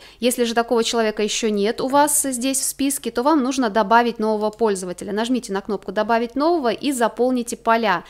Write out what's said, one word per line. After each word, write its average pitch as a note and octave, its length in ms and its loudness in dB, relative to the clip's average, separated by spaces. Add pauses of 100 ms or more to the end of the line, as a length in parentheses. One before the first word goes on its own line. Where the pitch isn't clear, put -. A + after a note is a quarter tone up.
(200)
Если B3 240 0
же A#3 80 0
такого A#3 320 0
человека A3 380 0
ещё G#3+ 260 -2
нет G#3 320 0
у C4+ 80 0
вас C#4+ 360 2
здесь C4 360 -2
в - 40 -2
списке, - 460 -2
то A#3+ 120 -2
вам D4 200 4
нужно B3+ 280 0
добавить A3+ 480 2
нового G#3+ 320 0
пользователя. G3 640 -4
Нажмите A#3 380 -2
на G3 120 -4
кнопку G3 300 -6
«Добавить A3+ 440 0
нового» D4 360 2
и C#4 200 -4
заполните A#3 640 0
поля. A3 540 0